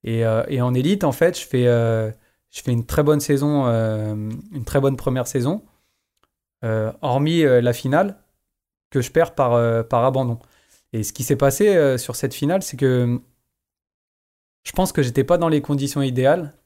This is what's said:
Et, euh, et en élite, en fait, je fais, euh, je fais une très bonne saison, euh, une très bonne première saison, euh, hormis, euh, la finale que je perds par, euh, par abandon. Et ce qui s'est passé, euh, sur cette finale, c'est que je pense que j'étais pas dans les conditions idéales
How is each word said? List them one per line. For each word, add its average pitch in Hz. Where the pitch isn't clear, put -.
Et, 113
euh, 110
et 131
en 123
élite, 170
en 147
fait, -
je -
fais, 123
euh, 113
je -
fais 127
une 117
très -
bonne 147
saison, 143
euh, 110
une 131
très -
bonne 135
première 127
saison, 139
euh, 110
hormis, 151
euh, 127
la 123
finale 165
que 135
je -
perds 160
par, 123
euh, 117
par 120
abandon. 131
Et 110
ce -
qui -
s'est 143
passé, 190
euh, 139
sur -
cette 127
finale, 175
c'est -
que 123
je -
pense 185
que 156
j'étais 131
pas 175
dans 165
les 147
conditions 143
idéales 139